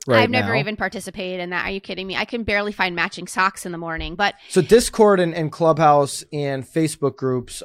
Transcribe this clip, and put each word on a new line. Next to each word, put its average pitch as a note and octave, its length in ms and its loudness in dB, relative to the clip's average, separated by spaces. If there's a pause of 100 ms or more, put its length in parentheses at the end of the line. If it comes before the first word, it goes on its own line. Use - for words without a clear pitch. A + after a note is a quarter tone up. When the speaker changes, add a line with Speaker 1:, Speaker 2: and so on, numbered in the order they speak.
Speaker 1:
right A#2 140 4
Speaker 2:
I've A#3+ 80 0
never A#3+ 240 -2
Speaker 1:
now. A3+ 60 0
Speaker 2:
even G#3+ 160 -4
participated F#3 640 -8
in F3 100 -8
that. F3+ 160 -4
Are G3 40 -6
you G3 100 -6
kidding F#3+ 280 -10
me? E3+ 80 -6
I G#3 80 -2
can A#3 180 -6
barely G#3 300 -2
find F#3 240 -2
matching F3 320 -4
socks F#3+ 360 -2
in G3 60 -10
the E3+ 80 -10
morning, E3 380 -8
but G3+ 180 0 (140)
Speaker 1:
So F#3 120 2
Discord G#3 600 6
and, E3+ 140 0
and D#3 180 -4
Clubhouse D3+ 800 4
and C#3 320 -4
Facebook D#3 520 -2
groups B2+ 480 -4